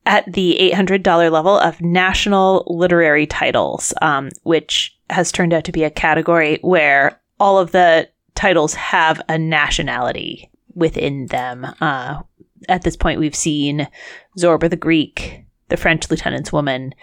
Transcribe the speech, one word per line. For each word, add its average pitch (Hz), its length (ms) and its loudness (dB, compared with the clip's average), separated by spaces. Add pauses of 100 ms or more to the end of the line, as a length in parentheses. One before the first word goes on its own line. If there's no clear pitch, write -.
at 208 240 0
the 175 280 0
eight 180 160 2
hundred 190 280 0
dollar 170 280 4
level 160 280 2
of 165 220 0
national 190 880 2
literary 170 600 2
titles, 117 760 -2
um, 139 260 -2 (140)
which - 520 -2 (140)
has - 240 -2
turned 170 220 0
out 160 100 0
to 175 80 -8
be 160 120 0
a 151 60 0
category 160 720 0
where 147 560 2 (220)
all 196 180 4
of 175 140 0
the 170 340 4 (280)
titles 165 400 2
have 160 460 0 (100)
a 160 80 -2
nationality 147 1120 -4 (240)
within 143 520 -2
them. 127 380 -8 (160)
Uh, 147 400 -6 (480)
at 180 140 -2
this 165 140 -2
point, 151 240 -2
we've 151 140 -2
seen 147 520 -2 (520)
Zorba 170 320 2
the 170 60 -4
Greek, - 680 -4 (240)
the - 80 -2
French - 340 -2
Lieutenant's 139 420 -6
Woman, 131 500 -4